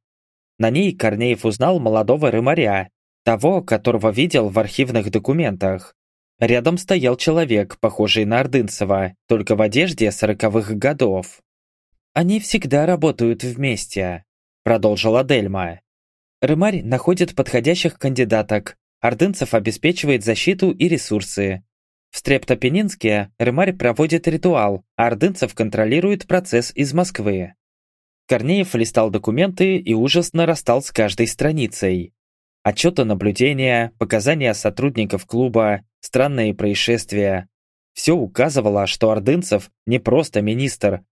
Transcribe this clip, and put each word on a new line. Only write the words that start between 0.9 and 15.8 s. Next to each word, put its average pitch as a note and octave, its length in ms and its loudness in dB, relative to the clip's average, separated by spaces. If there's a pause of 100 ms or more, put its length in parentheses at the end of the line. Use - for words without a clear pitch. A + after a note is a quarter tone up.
Корнеев A2 500 0
узнал B2+ 360 2
молодого A#2 500 2
рымаря, A2+ 580 0 (360)
того, C3+ 360 2
которого A2 500 0
видел A#2+ 380 2
в G2 100 -2
архивных A2 520 -2
документах. G2+ 880 -2 (420)
Рядом A#2+ 400 2
стоял C3 380 0
человек, B2+ 600 0
похожий G#2+ 460 0
на A#2 160 0
Ордынцева, G2 720 -2 (140)
только G#2+ 280 2
в G#2+ 60 4
одежде A2+ 480 0
сороковых G#2+ 680 -2
годов. G#2 640 -2 (720)
"Они F#3 280 0
всегда D3 460 0
работают D3 580 0
вместе", A2 800 -6 (380)
продолжила A2 600 2
Дельма. F#2+ 560 -2 (600)